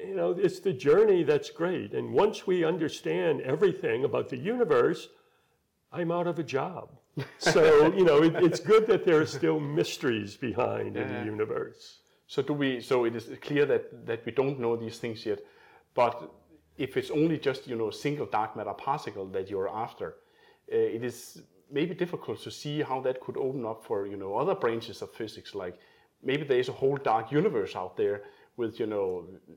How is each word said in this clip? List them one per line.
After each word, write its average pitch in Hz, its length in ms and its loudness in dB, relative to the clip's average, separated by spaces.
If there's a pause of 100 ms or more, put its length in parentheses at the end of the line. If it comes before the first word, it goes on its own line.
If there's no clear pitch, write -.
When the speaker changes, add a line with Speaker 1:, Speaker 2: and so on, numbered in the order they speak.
Speaker 1:
you 196 80 -8
know, 175 140 0
it's 180 280 0
the 190 140 0
journey 175 520 6
that's 143 260 0
great, 156 420 -4
and 120 220 -4
once 208 340 2
we 180 160 2
understand 160 800 -2
everything 139 600 0
about 123 260 -2
the 131 80 -6
universe, 160 720 2 (840)
I'm 170 200 -4
out 175 140 0
of 175 120 -2
a 170 60 -4
job. 135 440 -6 (500)
So, 160 540 8
Speaker 2:
<laughs> 190 60 2
Speaker 1:
you 190 60 8
know, 151 180 8
it, 160 140 6
it's 170 240 4
good 220 260 6
that 196 180 4
there 160 160 6
are 156 60 2
still 156 340 0
mysteries 139 760 -2
behind 110 600 -2
in 120 120 -2
Speaker 2:
Yeah. 123 120 -6
Speaker 1:
the 107 60 -6
universe. - 720 -6 (300)
Speaker 2:
So - 140 -2
do 131 120 -4
we, 135 260 0
so 123 240 2
it 117 100 0
is 110 140 -8 (140)
clear 147 240 2
that, - 400 -2
that 113 180 -6
we 117 80 -6
don't 135 260 0
know 117 180 0
these 113 220 -8
things 117 280 -8
yet, 104 140 -2 (540)
but - 380 0 (460)
if 135 180 -6
it's 127 140 -4
only 160 280 2
just, - 280 -4
you 123 100 -6
know, 113 120 -2
a 101 40 -6
single 143 320 -4
dark 107 320 -4
matter 101 160 -6
particle 104 540 -6
that 95 240 -6
you're 98 180 -4
after, 104 460 -8 (580)
uh, 110 40 0
it 113 260 0
is - 400 -10 (300)
maybe 156 200 -2
difficult 170 500 -6
to 113 100 -12
see 147 300 -8
how 131 180 -4
that 131 200 -4
could 127 160 -10
open 135 300 -4
up 110 180 -8
for, 101 220 -4
you 101 100 -10
know, 98 200 -6
other 160 180 0
branches 113 480 -4
of 98 100 -10
physics, - 440 -12
like 92 200 -8 (460)
maybe 147 220 -2
there 127 160 2
is 127 80 -2
a 131 40 -8
whole 135 260 0
dark 113 340 0
universe 147 420 0
out 92 220 -8
there 101 260 0 (340)
with, 110 220 -6
you 117 80 -2
know, 95 380 -4 (320)